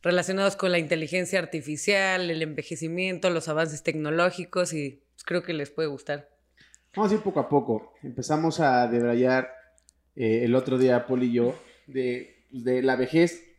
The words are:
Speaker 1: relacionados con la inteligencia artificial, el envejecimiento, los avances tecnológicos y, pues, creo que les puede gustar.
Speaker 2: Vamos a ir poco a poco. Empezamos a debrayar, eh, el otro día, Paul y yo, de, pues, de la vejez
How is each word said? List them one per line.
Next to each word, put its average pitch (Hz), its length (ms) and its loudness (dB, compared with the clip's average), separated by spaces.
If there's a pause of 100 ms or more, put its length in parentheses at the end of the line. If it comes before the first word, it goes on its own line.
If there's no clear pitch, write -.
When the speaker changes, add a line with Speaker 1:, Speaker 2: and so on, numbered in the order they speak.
Speaker 1:
relacionados 190 540 0
con 190 160 0
la 175 80 4
inteligencia 165 600 -2
artificial, 175 880 -2
el 160 100 -2
envejecimiento, 165 880 -4
los 165 180 -2
avances 156 340 -2
tecnológicos 170 880 -2
y, 143 300 -8 (100)
pues, - 120 -20
creo 175 180 -2
que 175 100 -8
les 147 180 -6
puede 160 180 -2
gustar. 143 400 -8 (680)
Speaker 2:
Vamos 202 160 2
a 214 60 2
ir 208 40 0
poco 185 200 0
a - 80 -2
poco. 135 440 0 (120)
Empezamos 151 560 -2
a 127 260 4
debrayar, 120 640 2 (640)
eh, 113 300 0
el 120 100 4
otro 127 240 2
día, 123 300 4
Paul 127 160 0
y 120 80 0
yo, 120 200 2 (360)
de, 127 600 -6
pues, 123 140 -14
de 127 200 0
la 131 120 4
vejez 156 480 2 (160)